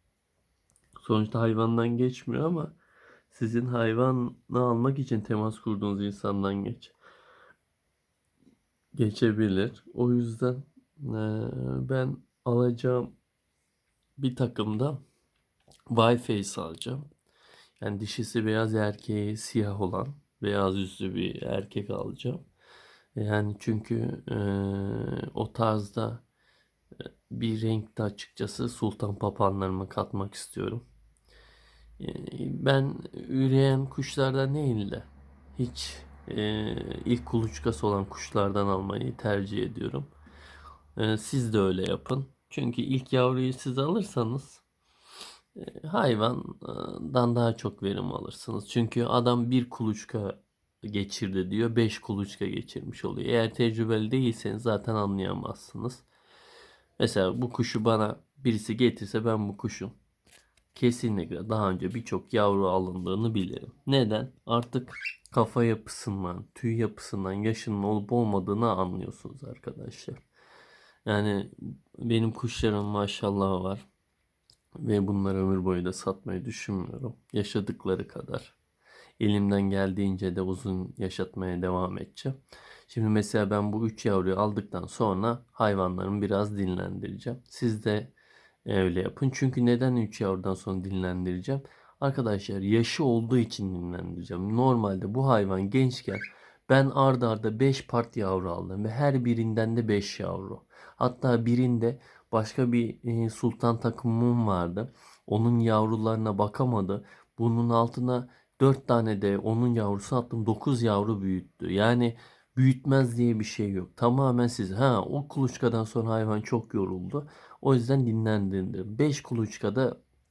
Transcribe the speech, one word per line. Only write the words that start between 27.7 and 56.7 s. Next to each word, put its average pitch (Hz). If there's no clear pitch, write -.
de 110
açıkçası 110
sultan 104
papağanlarıma 98
katmak 101
istiyorum. 101
E, -
ben 135
üreyen 135
kuşlardan 135
değil 117
de -
hiç, -
e, 107
ilk 120
kuluçkası 113
olan 101
kuşlardan 101
almayı 101
tercih 101
ediyorum. -
E, 110
siz 117
de 110
öyle 92
yapın. 135
Çünkü 120
ilk 131
yavruyu 127
siz 131
alırsanız, 139
e, -
hayvandan 120
daha 117
çok -
verim 98
alırsınız. 104
Çünkü 120
adam 120
bir 123
kuluçka 107
geçirdi 98
diyor, 113
beş 110
kuluçka 101
geçirmiş -
oluyor. -
Eğer 113
tecrübeli 110
değilseniz 120
zaten 110
anlayamazsınız. 101